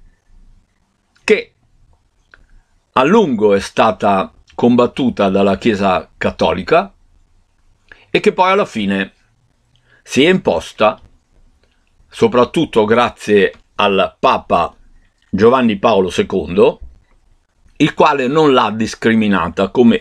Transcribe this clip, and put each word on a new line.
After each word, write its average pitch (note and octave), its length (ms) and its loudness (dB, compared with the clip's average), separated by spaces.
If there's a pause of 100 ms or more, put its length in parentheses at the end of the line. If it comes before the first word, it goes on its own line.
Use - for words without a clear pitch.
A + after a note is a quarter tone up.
(1200)
che - 300 -2 (1400)
a B2+ 120 0
lungo C3+ 520 2
è G2 40 2
stata G2+ 720 -2 (220)
combattuta A#2+ 760 0
dalla G2 280 0
Chiesa F#2+ 580 -2
Cattolica G2+ 760 -2 (1160)
e - 80 -2
che G3+ 120 0
poi F#3 200 0
alla G3 140 0
fine G2 480 -6 (920)
si - 200 0
è E3 60 4
imposta, - 720 -2 (1040)
soprattutto A#2 800 0
grazie G#2+ 680 0 (220)
al G2 440 -2
Papa G2 560 -2 (560)
Giovanni A2+ 480 2
Paolo G2 320 0
secondo, G2 680 -2 (1000)
il D3+ 180 0
quale C#3+ 320 0
non D3 260 2
l'ha A#2+ 160 2
discriminata G#2 1000 -2
come A#2 320 2